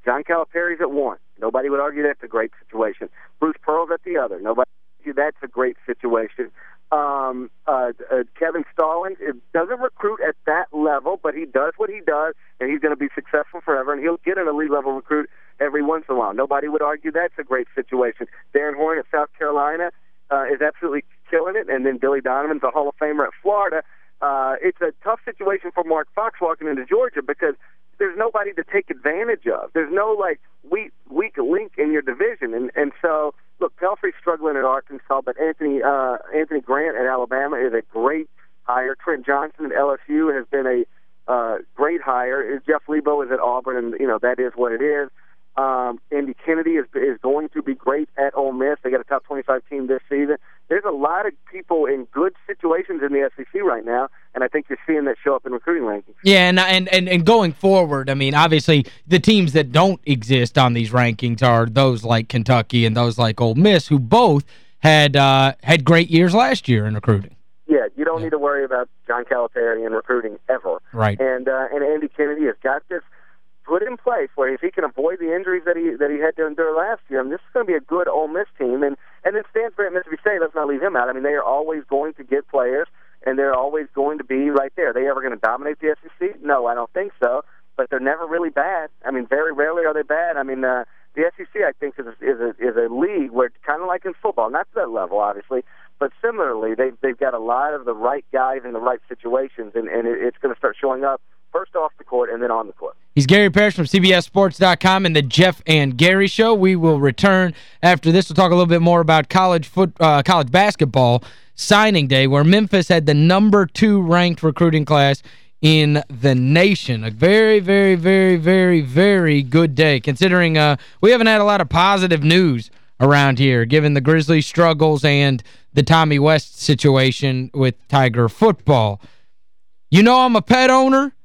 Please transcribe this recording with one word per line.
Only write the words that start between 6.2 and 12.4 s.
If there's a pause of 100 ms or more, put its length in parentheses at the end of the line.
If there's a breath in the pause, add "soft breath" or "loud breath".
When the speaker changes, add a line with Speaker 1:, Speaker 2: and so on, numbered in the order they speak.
Speaker 1:
Um, (160)
uh, (200)
uh, (100)
Kevin
Stallings,
it (180)
doesn't
recruit
at (120)
that
level,
but
he
does
what
he
does, (260)